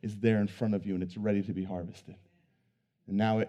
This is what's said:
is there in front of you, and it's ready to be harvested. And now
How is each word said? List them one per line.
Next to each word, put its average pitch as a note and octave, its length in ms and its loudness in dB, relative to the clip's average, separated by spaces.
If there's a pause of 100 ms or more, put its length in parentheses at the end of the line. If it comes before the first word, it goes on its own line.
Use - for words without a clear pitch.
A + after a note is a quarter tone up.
is G#2 200 -6
there A2 200 6
in G2+ 60 2
front G#2+ 300 0
of F#2 100 -2
you, G2 80 -2
and F#2 80 -2
it's F2+ 140 -6
ready G#2 260 2
to F#2+ 100 -4
be F#2 120 -2
harvested. F#2 500 -10 (960)
And G2 80 0
now A2 320 4